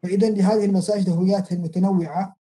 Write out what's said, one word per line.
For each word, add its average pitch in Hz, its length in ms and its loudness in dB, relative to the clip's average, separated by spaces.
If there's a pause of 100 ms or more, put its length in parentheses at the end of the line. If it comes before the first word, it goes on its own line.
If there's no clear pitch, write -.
فإذاً 196 280 2
لهذه 208 340 2
المساجد 196 460 0
هوياتها 185 460 0
المتنوعة 180 880 -2